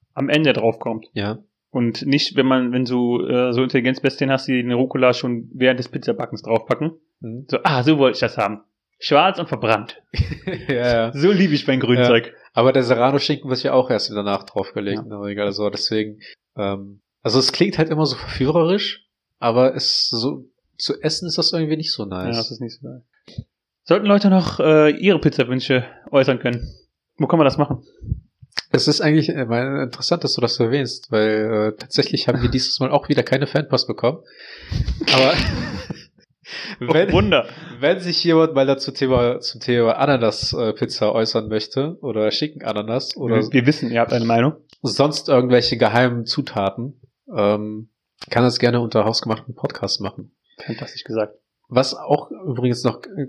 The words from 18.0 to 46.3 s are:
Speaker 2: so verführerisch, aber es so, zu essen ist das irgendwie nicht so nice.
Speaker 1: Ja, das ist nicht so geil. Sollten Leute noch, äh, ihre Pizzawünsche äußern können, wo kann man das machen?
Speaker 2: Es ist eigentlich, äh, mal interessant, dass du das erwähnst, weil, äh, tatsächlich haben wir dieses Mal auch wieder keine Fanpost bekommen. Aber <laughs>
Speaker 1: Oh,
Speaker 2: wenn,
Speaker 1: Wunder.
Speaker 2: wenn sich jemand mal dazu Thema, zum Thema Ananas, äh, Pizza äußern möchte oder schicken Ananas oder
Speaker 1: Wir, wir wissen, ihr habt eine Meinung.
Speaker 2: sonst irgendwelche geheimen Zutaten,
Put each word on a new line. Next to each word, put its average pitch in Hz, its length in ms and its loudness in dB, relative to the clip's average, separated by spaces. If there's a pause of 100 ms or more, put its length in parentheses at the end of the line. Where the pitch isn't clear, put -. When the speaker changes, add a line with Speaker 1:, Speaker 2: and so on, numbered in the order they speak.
Speaker 2:
so 127 100 -4
verführerisch, 165 880 -2 (340)
aber 127 360 2
es - 320 -2
so, 127 380 -6 (320)
zu - 240 -6
essen 156 260 -4
ist - 100 -6
das - 160 0
irgendwie 160 240 0
nicht 156 160 -6
so 110 120 -6
nice. 92 300 -6
Speaker 1:
Ja, 113 60 -2
das 113 100 -8
ist 113 100 -12
nicht 117 180 -10
so 131 80 -16
geil. 127 160 -18 (800)
Sollten 208 220 2
Leute 202 240 6
noch, 185 300 2
äh, 151 320 6
ihre 185 280 2
Pizzawünsche 127 680 0 (260)
äußern 131 280 4
können, 120 300 -4 (480)
wo 151 100 0
kann 170 120 4
man 147 60 6
das 131 120 2
machen? 135 260 0 (880)
Speaker 2:
Es 131 180 2
ist 147 100 2
eigentlich, 151 300 2
äh, 135 160 -2
mal 131 380 -2
interessant, - 420 -4
dass - 80 -2
du - 80 -4
das 117 180 -2
erwähnst, 123 520 -2
weil, 107 640 0
äh, - 60 -14
tatsächlich - 480 -4
haben 123 140 0
wir 123 80 2
dieses 127 300 -2
Mal 131 120 -2
auch 143 180 0
wieder 143 140 2
keine 135 240 -2
Fanpost 147 400 -2
bekommen. 120 320 -2 (960)
Aber 131 260 4
<laughs> 127 40 0 (1400)
Speaker 1:
Oh, 127 120 0
Speaker 2:
wenn, 165 180 4
Speaker 1:
Wunder. 190 360 4 (320)
Speaker 2:
wenn 170 200 2
sich 175 240 -2
jemand 160 300 4
mal 135 140 4
dazu 135 240 -2
Thema, 123 480 0
zum - 220 -12
Thema 117 360 2
Ananas, 123 560 0
äh, 110 200 -2
Pizza - 380 -2
äußern 110 360 0
möchte 131 540 -4
oder 107 300 0
schicken - 320 -6
Ananas 110 540 -4
oder 120 200 0
Speaker 1:
Wir, 110 140 -2
wir 123 140 2
wissen, 135 260 0
ihr 117 100 0
habt 117 120 0
eine 117 120 0
Meinung. 117 280 2 (300)
Speaker 2:
sonst 139 440 0
irgendwelche 123 500 4
geheimen 120 480 2
Zutaten, 117 760 -4 (340)